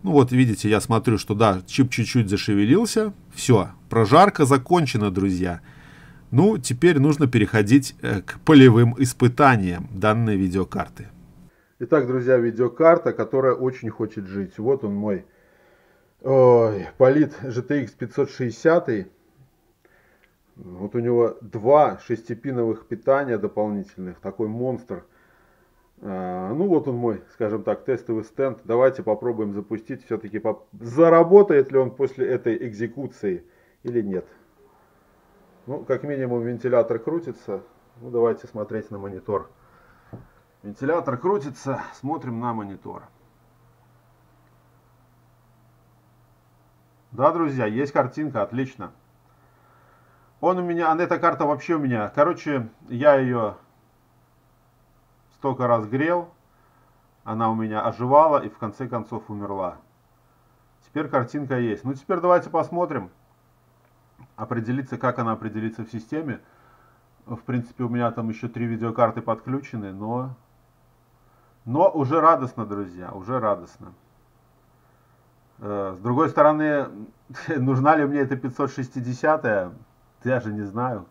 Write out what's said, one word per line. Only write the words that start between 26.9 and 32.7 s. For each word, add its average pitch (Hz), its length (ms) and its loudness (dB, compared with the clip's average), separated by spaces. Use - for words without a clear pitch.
мой, 117 280 -4
скажем 107 300 -4
так, - 220 -4
тестовый 113 380 -4
стенд. 135 400 -6
Давайте 127 400 2
попробуем 107 500 -2
запустить. 110 520 -10
Всё-таки 107 340 -8
поп-, 107 340 -6
заработает 165 1000 6
ли 135 60 2
он 131 140 2
после 131 360 -4
этой 120 400 -2
экзекуции 110 760 -8